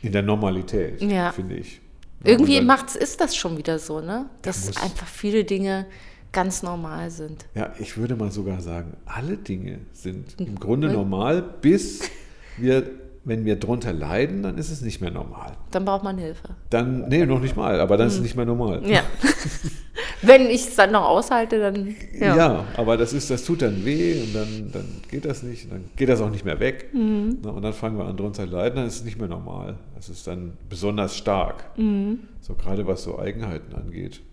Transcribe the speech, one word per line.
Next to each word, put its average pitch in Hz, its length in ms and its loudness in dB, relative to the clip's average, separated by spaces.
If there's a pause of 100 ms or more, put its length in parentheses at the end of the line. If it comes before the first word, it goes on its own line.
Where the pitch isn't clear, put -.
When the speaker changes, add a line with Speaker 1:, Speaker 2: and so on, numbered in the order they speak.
Speaker 1:
in 104 80 -4
der 101 100 2
Normalität, 98 800 0
Speaker 2:
Ja. 190 300 2
Speaker 1:
finde 92 240 -6
ich. - 240 -12 (440)
Ja, 190 100 8
Speaker 2:
Irgendwie 277 260 8
Speaker 1:
und 247 80 6
dann 262 100 8
Speaker 2:
macht's, - 180 -6
ist - 260 -2
das 311 140 2
schon 165 220 -4
wieder 160 220 -2
so, 156 220 -6
ne? 220 260 -6 (160)
Dass 98 240 -4
Speaker 1:
muss 98 100 -6
Speaker 2:
einfach 175 300 -4
viele 208 380 0
Dinge 190 420 -2 (440)
ganz 185 300 0
normal 170 480 -6
sind. 156 360 -12 (100)
Speaker 1:
Ja, 107 240 -4
ich - 180 -10
würde 120 180 -2
mal 107 160 -2
sogar 95 300 -4
sagen, 85 320 -8 (120)
alle 151 320 -6
Dinge 92 420 -8 (140)
sind 92 460 -12
im 170 120 -6
Speaker 2:
Mhm. 98 80 -8
Speaker 1:
Grunde 135 300 0
Speaker 2:
Mhm. 127 40 2
Speaker 1:
normal, 110 480 0 (200)
bis 151 400 2 (560)
wir, 127 260 4 (400)
wenn 113 220 -2
wir 107 100 4
drunter 110 380 -2
leiden, 113 500 0
dann 185 160 -4
ist 156 100 -4
es 147 120 -6
nicht 113 200 -6
mehr 87 100 -2
normal. - 420 -10 (180)
Speaker 2:
Dann 190 140 0
braucht 196 180 0
man 190 160 -4
Hilfe. 165 300 -10 (200)
Speaker 1:
Dann, 123 400 0
nee, 165 160 6
noch 131 140 4
nicht 127 160 0
mal, 92 240 2
aber 98 180 6
dann 117 100 6
ist - 60 4
es 190 60 0
Speaker 2:
Mhm. - 60 0
Speaker 1:
nicht 113 100 -2
mehr 120 100 2
normal. 117 420 0
Speaker 2:
Ja. 196 140 6 (200)
<laughs> 294 200 4 (840)
Wenn 262 280 12
ich's - 240 0
dann 208 160 8
noch 208 120 6
aushalte, 226 560 4
dann, 202 360 -2 (240)
ja. 202 160 6
Speaker 1:
Ja, 131 300 6 (120)
aber 113 180 4
das 117 160 2
ist, 135 200 -2
das 123 120 -2
tut 165 200 0
dann 101 220 0
weh 156 360 2
und 107 140 -4
dann, 107 360 -4
dann 95 140 -8 (240)
geht 139 160 -6
das 139 160 -4
nicht, 120 240 -10
und - 60 -12
dann 92 120 -10 (120)
geht 131 140 2
das 117 120 6
auch 107 80 0
nicht 101 160 -4
mehr 82 140 -2
weg. 131 340 -2
Speaker 2:
Mhm. 220 500 0
Speaker 1:
Na, 208 60 -6
und 104 140 -6
dann 107 100 -2
fangen 110 240 -4
wir 92 80 -4
an, 95 120 -6
drunter 101 280 -4
zu 90 60 -8
leiden, 101 240 0
dann 131 100 -2
ist 110 120 -6
es - 60 -10
nicht 110 140 -8
mehr 110 100 -4
normal. 90 500 -8 (180)
Das 104 140 -14
ist - 180 -12
dann 87 260 -8 (160)
besonders 98 480 -2
stark. - 600 -2
Speaker 2:
Mhm. 208 420 0 (200)
Speaker 1:
So - 140 -8
gerade 98 320 2
was 92 180 -2
so - 160 -8
Eigenheiten 98 540 -6
angeht. 92 480 -10 (120)